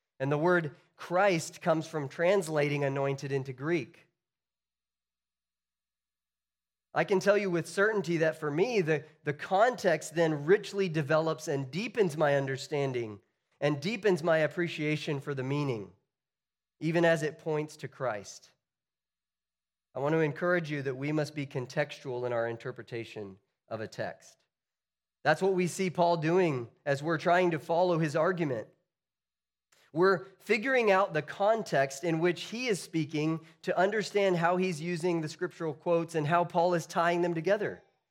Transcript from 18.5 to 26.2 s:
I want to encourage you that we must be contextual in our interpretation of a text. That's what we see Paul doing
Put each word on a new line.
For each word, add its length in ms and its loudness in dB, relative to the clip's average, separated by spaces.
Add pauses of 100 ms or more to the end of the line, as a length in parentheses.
I 60 -10
want 140 -2
to 80 2
encourage 500 0
you 120 -4
that 140 -4
we 140 -4
must 240 -2
be 120 -6
contextual 800 -6
in 80 -4
our 140 0
interpretation 920 -10 (320)
of 120 -8
a 80 -8
text. 480 -12 (880)
That's 180 4
what 120 2
we 120 2
see 240 -2
Paul 260 2
doing 520 2 (180)